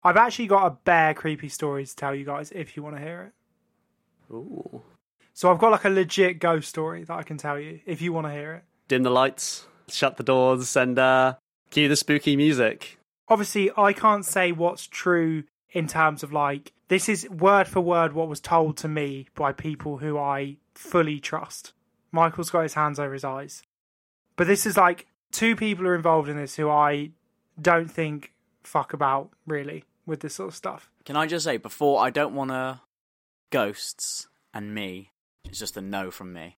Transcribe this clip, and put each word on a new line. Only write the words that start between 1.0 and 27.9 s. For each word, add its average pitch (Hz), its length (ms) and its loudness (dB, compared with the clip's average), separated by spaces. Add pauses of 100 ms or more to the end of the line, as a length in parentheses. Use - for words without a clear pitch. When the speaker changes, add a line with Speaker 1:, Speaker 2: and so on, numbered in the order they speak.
Speaker 1:
creepy 151 360 -6
story 139 360 -6
to - 120 -18
tell 139 180 -6
you 139 100 -8
guys 143 280 -10
if 165 240 -12
you 151 60 -12
wanna 147 180 -14
hear 175 320 -14 (960)
it. - 20 -16
Speaker 2:
Ooh. - 500 -14 (520)
Speaker 1:
So 180 160 4
I've 175 80 6
got, 220 140 6
like, 196 120 2
a 202 60 4
legit 185 480 2
ghost 165 300 0
story 165 360 -8
that 165 100 -12
I 170 80 -10
can 151 140 -12
tell 143 220 -6
you 156 260 -14
if 165 160 -8
you 170 120 -4
wanna 156 200 -6
hear 147 220 -12
it. 170 100 -20 (240)
Speaker 2:
Dim 127 140 4
the 127 80 2
lights, - 560 0 (220)
shut - 280 0
the 135 60 -8
doors, 127 540 2
and, 127 220 2
uh, 131 360 6 (360)
cue 147 180 4
the 147 80 4
spooky 147 400 2
music. 139 640 2 (300)
Speaker 1:
Obviously, 208 480 2
I 202 160 4
can't 202 320 2
say 180 280 0
what's 170 340 -2
true 160 580 0 (260)
in 165 160 -4
terms 156 360 0
of, 143 100 -12
like, 147 400 -2 (160)
this 185 200 0
is 202 200 -2
word 190 400 4
for 190 120 0
word 170 340 2
what 165 140 -2
was 147 120 -10
told 160 380 0
to 160 100 -8
me 143 460 -6
by 143 180 -2
people 147 460 -8
who 151 180 -4
I 139 400 -4 (180)
fully 156 460 -2
trust. - 540 -10 (360)
Michael's 165 400 0
got 170 120 2
his 156 120 -6
hands 151 240 -2
over 139 140 -6
his 139 120 -10
eyes. 139 380 -10 (720)
But 175 100 2
this 196 180 4
is, 202 140 2
like, 175 280 2 (240)
two 226 260 0
people 202 300 -2
are 180 80 2
involved 160 340 2
in 147 80 -6
this 143 200 -10
who 151 140 0
I 147 400 2 (500)
don't 170 300 4